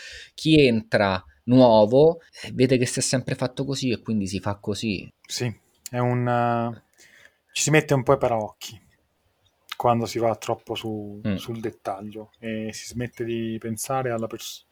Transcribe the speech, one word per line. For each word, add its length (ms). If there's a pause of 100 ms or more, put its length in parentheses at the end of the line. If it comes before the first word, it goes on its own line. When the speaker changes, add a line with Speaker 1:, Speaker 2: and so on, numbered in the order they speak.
(340)
Speaker 1:
chi 320
entra 560 (220)
nuovo, 760 (220)
eh, 100
vede 240
che 100
si 120
è 40
sempre 320
fatto 300
così 260
e 120
quindi 240
si 140
fa 160
così. 540 (140)
Speaker 2:
Sì, 300 (360)
è 80
un, 300
eh, 540 (680)
ci 100
si 80
mette 240
un 80
po' 120
i 40
paraocchi 600 (960)
quando 300
si 120
va 180
troppo 380
su, 520
Speaker 1:
Mm. 100
Speaker 2:
sul 240
dettaglio 760
e 340
si 140
smette 380
di 360
pensare 500
alla 160
pers-, 460